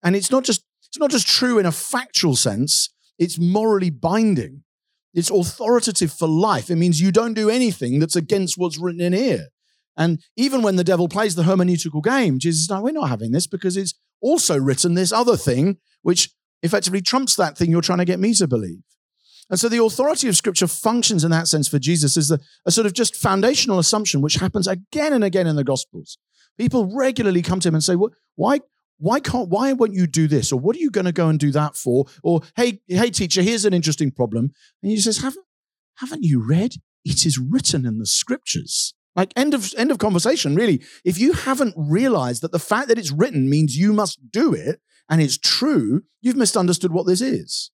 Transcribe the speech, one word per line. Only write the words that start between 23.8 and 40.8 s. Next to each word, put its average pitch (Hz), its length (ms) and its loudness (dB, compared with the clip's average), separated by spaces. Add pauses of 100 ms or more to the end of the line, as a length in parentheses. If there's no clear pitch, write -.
which 151 140 0
happens 185 320 -2
again 294 460 -2
and 233 100 2
again 185 240 2
in 156 80 0
the 143 80 0
Gospels. 139 540 -6 (400)
People 220 360 0
regularly 233 480 0
come 185 200 -2
to 175 80 2
him 160 40 2
and 156 100 2
say, 180 120 2
"What, 208 160 2 (240)
why, 240 240 2 (400)
why 220 220 0
can't, 254 260 -4
why 226 260 0
won't 226 200 0
you 185 120 2
do 156 220 2
this?" 143 240 0
Or, 131 80 0
"What 196 160 0
are 349 40 -14
you 302 120 -2
gonna 185 220 0
go 165 160 2
and 156 100 2
do 143 120 2
that 151 240 -2
for?" 127 300 0 (180)
Or, 165 180 2 (140)
"Hey, 233 320 -2
hey, 196 220 2
teacher, 185 320 -2
here's 208 240 0
an 196 80 4
interesting 151 380 0
problem." 117 400 -2 (320)
And 202 80 -2
he 214 80 -2
says, 214 200 0
"Haven't, 294 260 -8 (500)
haven't 285 280 -10
you 131 220 2
read? 170 280 0 (320)
It - 200 0
is 139 140 0
written 147 460 -2
in 113 140 -4
the 110 60 -6
Scriptures." - 880 -4 (220)
Like, 190 200 -2
end 285 200 0
of, 196 220 -4
end 240 120 0
of 262 80 0
conversation, 208 560 0
really. 180 300 2 (200)